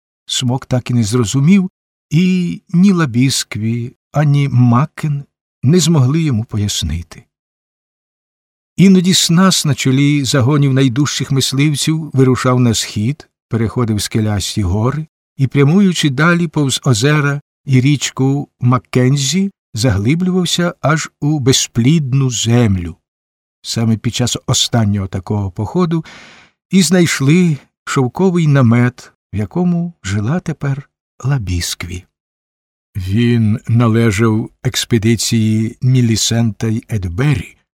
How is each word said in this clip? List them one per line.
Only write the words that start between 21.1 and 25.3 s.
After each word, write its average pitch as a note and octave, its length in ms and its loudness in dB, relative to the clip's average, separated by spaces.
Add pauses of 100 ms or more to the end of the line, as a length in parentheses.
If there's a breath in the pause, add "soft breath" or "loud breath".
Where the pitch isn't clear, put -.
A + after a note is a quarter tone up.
у D3+ 180 0
безплідну C3 920 0
землю. G#2 640 0 (680)
Саме A2+ 340 -2
під A2 180 -4
час A#2+ 220 -2 (100)
останнього G#2 600 0
такого G2 440 -6